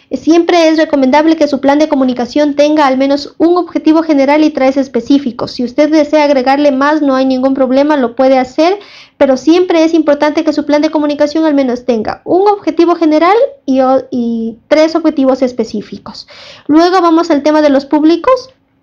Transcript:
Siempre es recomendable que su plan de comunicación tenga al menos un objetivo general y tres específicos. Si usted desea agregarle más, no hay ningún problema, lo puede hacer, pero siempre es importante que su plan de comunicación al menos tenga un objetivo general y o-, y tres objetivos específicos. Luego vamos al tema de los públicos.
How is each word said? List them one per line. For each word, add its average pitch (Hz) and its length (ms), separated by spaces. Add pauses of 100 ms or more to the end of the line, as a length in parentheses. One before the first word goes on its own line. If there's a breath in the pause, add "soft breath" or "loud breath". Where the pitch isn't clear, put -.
(120)
Siempre 339 540
es 320 100
recomendable 302 600
que 311 100
su 285 140
plan 277 180
de 311 100
comunicación 277 680
tenga 294 320
al 262 100
menos 277 400
un 349 180
objetivo 320 460
general 294 400
y 302 80
tres 269 260
específicos. 262 760
Si - 100
usted 247 260
desea 302 360
agregarle 285 480
más, 285 280
no 277 140
hay 262 100
ningún 262 300
problema, 269 420
lo 240 200
puede 262 200
hacer, 311 440 (380 loud breath)
pero 262 180
siempre 339 480
es 320 100
importante 302 480
que 311 100
su 294 140
plan 294 160
de 311 80
comunicación 294 540
al 302 100
menos 247 300
tenga 220 400
un 370 240
objetivo 339 480
general 330 400 (300)
y 262 160
o-, 262 280
y 233 560
tres 311 300
objetivos 294 460
específicos. - 840 (400 loud breath)
Luego 349 340
vamos 339 300
al 285 140
tema 302 180
de 294 80
los 269 160
públicos. 330 640 (320)